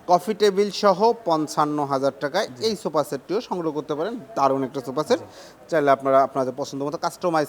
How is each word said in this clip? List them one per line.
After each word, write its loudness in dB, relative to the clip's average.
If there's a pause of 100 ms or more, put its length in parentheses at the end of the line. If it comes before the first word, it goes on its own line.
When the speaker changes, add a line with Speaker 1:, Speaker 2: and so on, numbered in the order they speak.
Speaker 1:
কফি 2
টেবিল 2
সহ 4 (120)
পঞ্চান্ন 0
হাজার 0
টাকায় -2
Speaker 2:
জি। -8
Speaker 1:
এই -2
সোফা -2
সেটটিও -6
সংগ্রহ -4
করতে -6
পারেন। -6 (140)
দারুণ 2
একটা -6
সোফা -4
সেট। 2
Speaker 2:
জি। -14 (440)
Speaker 1:
চাইলে 4
আপনারা 4
আপনাদের -2
পছন্দ -8
মতো -6
কাস্টমাইজ -2